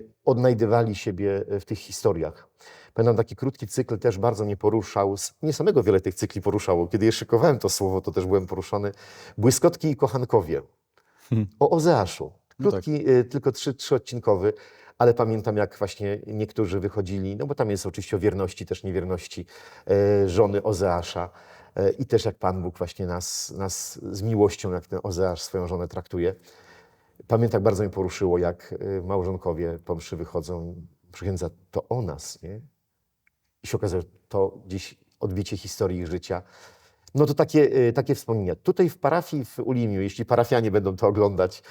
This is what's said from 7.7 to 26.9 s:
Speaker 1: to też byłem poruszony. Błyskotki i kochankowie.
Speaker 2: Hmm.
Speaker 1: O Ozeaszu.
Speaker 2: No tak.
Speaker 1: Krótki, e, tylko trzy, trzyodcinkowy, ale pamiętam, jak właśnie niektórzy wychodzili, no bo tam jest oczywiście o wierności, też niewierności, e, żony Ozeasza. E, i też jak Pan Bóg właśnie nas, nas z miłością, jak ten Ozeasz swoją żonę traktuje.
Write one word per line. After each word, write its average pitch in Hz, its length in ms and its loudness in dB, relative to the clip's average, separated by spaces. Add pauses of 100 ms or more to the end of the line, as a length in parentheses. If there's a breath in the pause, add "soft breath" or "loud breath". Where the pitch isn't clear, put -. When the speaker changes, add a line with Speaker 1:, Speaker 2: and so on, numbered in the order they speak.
Speaker 1:
to 90 120 -8
też 92 140 -2
byłem 95 200 2
poruszony. 101 460 -6 (460 loud breath)
Błyskotki 151 520 4
i 127 60 -2
kochankowie. 104 640 0 (680 soft breath)
Speaker 2:
Hmm. 110 180 0 (120)
Speaker 1:
O 143 100 6
Ozeaszu. 147 600 2 (260)
Speaker 2:
No 165 120 2
tak. 98 140 -4
Speaker 1:
Krótki, 147 260 0
e, 123 140 6
tylko 135 280 -2
trzy, 135 220 -6
trzyodcinkowy, 107 800 0 (460 loud breath)
ale 120 160 6
pamiętam, 110 420 0
jak 101 220 -2
właśnie 101 480 -4
niektórzy 104 540 -2
wychodzili, 98 560 -4
no 135 100 -4
bo 143 80 -6
tam 110 160 0
jest 101 160 -2
oczywiście 98 300 -6
o 92 40 0
wierności, 95 460 0
też - 180 -8
niewierności, 90 640 -6 (440 loud breath)
e, 101 380 4
żony 101 340 4
Ozeasza. 90 680 -2 (460 loud breath)
E, 95 140 4
i 123 160 -4
też - 180 2
jak 104 140 -4
Pan 92 240 -2
Bóg 87 160 -8
właśnie 90 280 -6
nas, - 440 -8
nas - 480 -8 (140)
z 98 100 -8
miłością, 104 500 2
jak 87 140 -6
ten 92 160 -6
Ozeasz 90 400 -2
swoją 90 240 -6
żonę 87 220 -6
traktuje. 87 460 -4 (920 soft breath)